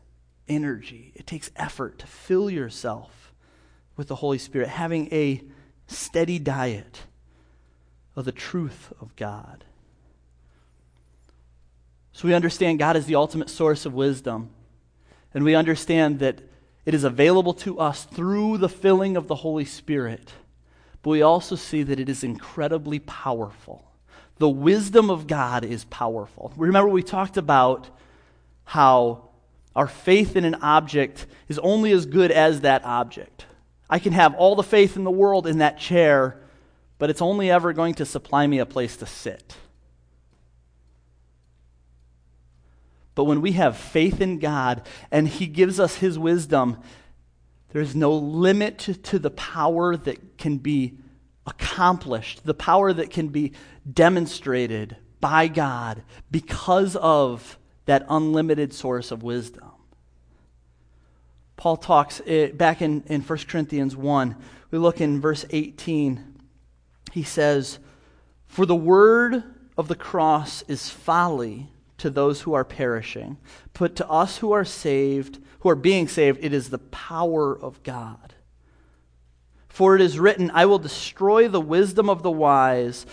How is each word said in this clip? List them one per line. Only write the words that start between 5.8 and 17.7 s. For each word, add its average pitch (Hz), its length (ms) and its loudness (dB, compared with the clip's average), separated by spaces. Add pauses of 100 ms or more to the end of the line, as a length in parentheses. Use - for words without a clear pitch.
steady 170 520 -4
diet 131 640 -8 (1120)
of 131 100 -10
the 127 60 -6
truth - 680 -10
of - 160 -20
God. 107 480 -14 (2500)
So - 140 -6
we 175 60 4
understand 170 460 0
God 160 180 2
is 147 80 -4
the 151 100 -2
ultimate 151 340 0
source 151 360 0
of 139 80 -10
wisdom, 127 560 -4 (840)
and 143 80 -2
we 156 100 4
understand 160 680 0
that 135 220 -2 (440)
it 160 100 -2
is 139 80 0
available 170 520 4
to 180 240 -8